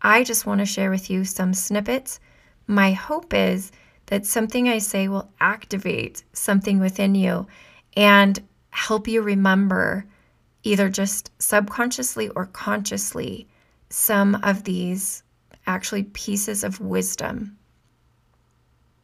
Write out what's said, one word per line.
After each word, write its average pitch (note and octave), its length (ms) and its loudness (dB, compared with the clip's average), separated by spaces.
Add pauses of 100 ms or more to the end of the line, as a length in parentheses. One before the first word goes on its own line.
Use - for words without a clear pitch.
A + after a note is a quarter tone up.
I A3 240 6
just A#3 220 -4
want G3+ 140 2
to G3+ 60 0
share G3 240 -2
with F#3+ 200 -4
you F#3+ 160 -2
some F#3 260 -2
snippets. G#3 640 -4 (480)
My G3 260 4
hope D4+ 420 -4
is F#3+ 380 0 (340)
that G3+ 180 -2
something A#3+ 460 0
I A3+ 80 0
say G3 280 -2
will G3 320 -4
activate F#3+ 920 -2
something G3 480 2
within G3 340 0
you F#3 320 0 (480)
and G3+ 480 6 (280)
help G#3+ 360 -4
you A3+ 140 2
remember, G3 840 2 (580)
either G3+ 240 2
just G3 420 -2 (100)
subconsciously A3 920 -2
or F#3 160 -6
consciously, G3+ 1000 -6 (440)
some G3+ 540 2
of G3 200 0
these F#3 580 -4 (440)
actually F#3 380 -4
pieces G3+ 600 -6
of F#3+ 160 -6
wisdom. F#3 800 -6 (1500)